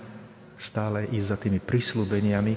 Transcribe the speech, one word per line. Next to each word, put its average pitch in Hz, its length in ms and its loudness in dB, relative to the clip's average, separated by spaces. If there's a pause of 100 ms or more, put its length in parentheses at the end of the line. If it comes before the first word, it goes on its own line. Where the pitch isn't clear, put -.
(560)
stále 107 560 -2
ísť 101 160 0
za 104 80 0
tými 98 240 2
prisľúbeniami, 104 960 2